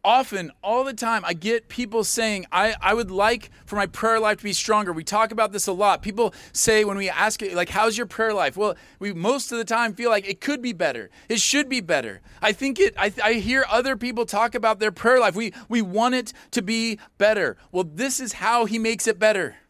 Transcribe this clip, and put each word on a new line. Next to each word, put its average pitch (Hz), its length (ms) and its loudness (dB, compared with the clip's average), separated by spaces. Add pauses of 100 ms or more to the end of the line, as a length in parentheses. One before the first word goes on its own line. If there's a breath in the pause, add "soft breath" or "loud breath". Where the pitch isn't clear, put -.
Often, 202 500 2 (100)
all 240 220 0
the 269 100 -6
time, 226 300 -2
I 175 80 -2
get 220 360 -2
people 226 360 -2
saying, 208 480 -2
"I, 202 280 2
I 196 140 2
would 226 160 -2
like 214 400 0 (140 soft breath)
for - 100 -12
my 202 120 0
prayer 226 340 0
life 214 180 0
to - 60 -18
be 202 80 -4
stronger." 208 400 0
We 160 100 -6
talk 220 300 0
about 214 180 0
this 196 160 -4
a 196 60 -2
lot. 190 280 2
People 214 320 -2 (200 loud breath)
say 214 320 4
when 196 120 -2
we 196 140 -4
ask 214 320 0
it, 190 120 -6
like, 175 160 0
"How's 214 260 2
your 233 100 -4
prayer 220 260 -2
life?" 170 240 0
Well, 202 200 0 (240 loud breath)
we 202 120 -6
most 214 380 0
of 233 80 -4
the 226 60 -4
time 226 300 -2
feel 233 140 -2
like 208 160 2
it 196 160 -8
could 285 220 -2
be 240 100 -4
better. 135 380 -2 (180 soft breath)
It 220 120 0
should 285 280 2
be 254 120 -2
better. 135 400 -2 (200 soft breath)
I 214 120 2
think 269 260 -2
it, 392 180 4
I, 202 240 0
I 214 120 2
hear 240 360 0
other 254 280 0
people 233 300 -4
talk 220 280 0
about 220 240 0
their 214 140 0
prayer 254 260 4
life. 202 160 4
We, 214 180 -4 (160 loud breath)
we 226 140 2
want 220 320 0
it 247 180 -4 (200 loud breath)
to 233 100 0
be 226 380 -2 (180 loud breath)
better. 196 380 2 (160 soft breath)
Well, 180 100 0
this 202 380 -4
is 233 140 -8
how 233 300 2
he 220 140 -2
makes 226 300 -2
it 214 100 -2
better. 196 380 2 (140)